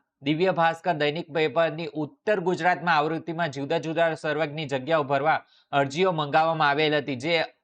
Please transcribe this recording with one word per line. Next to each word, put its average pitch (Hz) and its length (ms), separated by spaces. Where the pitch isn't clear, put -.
દિવ્ય 156 300
ભાસ્કર 165 420
દૈનિક 151 400
પેપરની 160 600
ઉત્તર 156 460
ગુજરાતમાં 170 580
આવૃત્તિમાં 160 520
જુદા 143 280
જુદા 160 380
સર્વેની 151 500
જગ્યાઓ 143 380
ભરવા 139 360
અરજીઓ 143 400
મંગાવવામાં 156 580
આવેલ 151 280
હતી. 143 180
જે 156 280